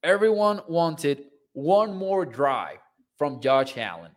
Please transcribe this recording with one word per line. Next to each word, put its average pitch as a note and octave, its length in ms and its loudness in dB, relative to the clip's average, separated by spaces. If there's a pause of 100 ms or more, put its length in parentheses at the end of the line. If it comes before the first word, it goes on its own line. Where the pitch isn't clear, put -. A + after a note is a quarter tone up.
Everyone G#3 640 2
wanted D#3 580 0 (280)
one G3 400 2
more F#3+ 320 -2
drive A#2 520 -2 (400)
from C#3 240 -4
Josh C3+ 360 2
Allen E2+ 400 -10